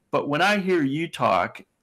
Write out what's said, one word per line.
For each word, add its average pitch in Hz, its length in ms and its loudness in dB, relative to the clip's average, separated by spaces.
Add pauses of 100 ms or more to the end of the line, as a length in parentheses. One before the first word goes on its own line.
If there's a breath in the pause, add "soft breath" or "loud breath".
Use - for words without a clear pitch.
(120)
But 143 160 -2
when 147 140 -2
I 202 160 2
hear 185 260 0
you 147 240 -2
talk, 107 540 0 (220)